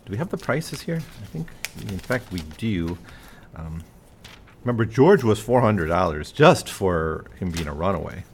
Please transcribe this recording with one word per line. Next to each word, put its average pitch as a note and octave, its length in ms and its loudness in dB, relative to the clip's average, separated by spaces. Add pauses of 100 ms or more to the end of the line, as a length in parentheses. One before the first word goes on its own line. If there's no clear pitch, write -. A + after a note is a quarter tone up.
Do - 60 -14
we G2+ 60 -4
have D#3+ 140 -4
the G#3 60 -4
prices D#3 440 -4
here? E3 160 -4
I - 300 -10
think, E3 220 -8 (340)
in G2+ 160 -8
fact, B2 340 -4
we F2+ 80 -6 (180)
do. F2+ 400 -2 (560)
Um, D#2+ 300 -10 (800)
remember, A#2 200 0
George C3 380 6
was G#2+ 160 4
four A#2+ 220 2
hundred G#2+ 260 4
dollars E2 460 0
just D3+ 360 6
for E2 580 -2 (120)
him F2+ 140 -4
being D#2+ 160 -4
a C#2+ 60 -8
runaway. D#2+ 600 -4